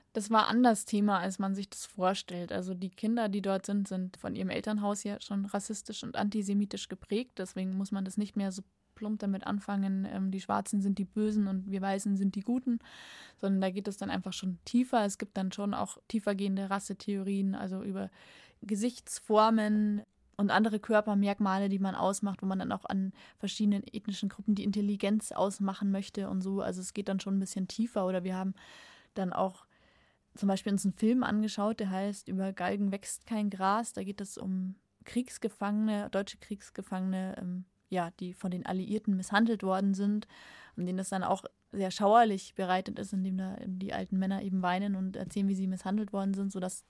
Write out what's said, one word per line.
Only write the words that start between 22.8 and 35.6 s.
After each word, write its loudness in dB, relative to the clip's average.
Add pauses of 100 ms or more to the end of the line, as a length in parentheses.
an 0 (260)
verschiedenen 2 (100)
ethnischen -4
Gruppen 0
die 0
Intelligenz 2
ausmachen 0
möchte -4
und -2
so. -2
Also -4
es -10
geht -6
dann 0
schon 0
ein 2
bisschen -4
tiefer. -2
Oder 0
wir -2
haben -4 (600)
dann -2
auch -2 (680)
zum 2
Beispiel 2
uns 2
einen 0
Film 4
angeschaut, 0
der -2
heißt -4
Über -2
Galgen 0
wächst -8
kein 0
Gras. 0
Da -6
geht -8
es -10
um -4 (280)
Kriegsgefangene, -2